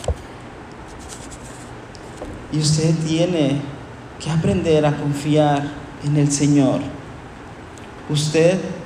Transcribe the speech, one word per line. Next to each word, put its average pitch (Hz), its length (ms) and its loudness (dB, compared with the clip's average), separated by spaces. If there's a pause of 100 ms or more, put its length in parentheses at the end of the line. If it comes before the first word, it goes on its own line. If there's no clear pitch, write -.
(2500)
Y 151 60 0
usted 160 360 4 (100)
tiene 156 560 4 (600)
que 151 100 -4
aprender 160 560 4
a 143 100 2
confiar 147 800 2 (280)
en 147 120 2
el 143 160 4
Señor. 143 480 4 (1300)
Usted 160 480 4 (280)